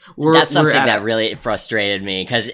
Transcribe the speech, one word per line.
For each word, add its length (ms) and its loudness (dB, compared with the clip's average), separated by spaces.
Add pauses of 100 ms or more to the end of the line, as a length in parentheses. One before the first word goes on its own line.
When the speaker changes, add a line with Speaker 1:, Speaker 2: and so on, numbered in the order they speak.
(160)
Speaker 1:
We're, 180 2
Speaker 2:
That's 160 4
Speaker 1:
we're 40 -6
Speaker 2:
something 220 2
Speaker 1:
at 100 2
Speaker 2:
that 140 2
Speaker 1:
a 40 -10
Speaker 2:
really 300 -2
frustrated 720 -2
me, 220 -4
'cause 280 -2